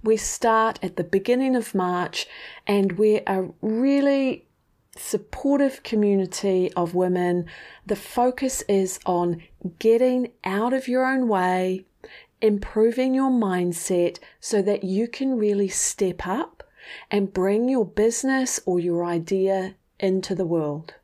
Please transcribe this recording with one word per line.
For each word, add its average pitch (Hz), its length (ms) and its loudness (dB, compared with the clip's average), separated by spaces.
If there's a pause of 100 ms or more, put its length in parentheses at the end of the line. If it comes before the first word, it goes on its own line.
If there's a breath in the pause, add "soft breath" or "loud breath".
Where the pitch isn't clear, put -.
We 220 140 4
start 220 640 2
at 175 120 -6
the 180 60 -2
beginning 240 540 2
of 226 180 -4
March, 180 540 -2 (360 loud breath)
and 196 280 2
we're 214 340 2
a 190 220 -2 (120)
really 269 840 0 (500)
supportive - 880 -2
community 196 920 0
of 175 200 -2
women. 180 520 0 (400 loud breath)
The 208 100 -2
focus 254 720 -2
is 190 360 0
on 175 380 0 (380)
getting 247 500 4 (140)
out 208 280 -2
of 262 140 -2
your 254 180 0
own 262 220 0
way, 185 600 0 (540 loud breath)
improving 220 760 2
your 269 180 2
mindset 180 880 0 (180 loud breath)
so 208 240 0
that 202 220 0
you 196 240 -2
can 262 280 -2
really 202 300 2
step - 580 -4
up 214 380 -6 (480 loud breath)
and 196 240 0
bring 202 340 2
your 254 160 2
business 247 800 0
or 180 140 0
your 170 260 0
idea 190 680 0 (240)
into 190 380 0
the 180 100 -2
world. 156 580 -4